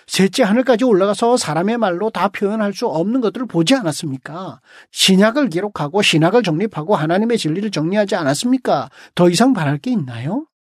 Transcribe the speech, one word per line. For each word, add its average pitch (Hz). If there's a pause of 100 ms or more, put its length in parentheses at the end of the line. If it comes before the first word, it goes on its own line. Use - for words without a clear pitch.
셋째 190
하늘까지 233
올라가서 214
사람의 185
말로 208
다 190
표현할 202
수 226
없는 196
것들을 226
보지 170
않았습니까? 156 (300)
신약을 214
기록하고 180
신학을 185
정립하고 175
하나님의 190
진리를 190
정리하지 196
않았습니까? 165 (240)
더 175
이상 226
바랄 147
게 247
있나요?" 156 (320)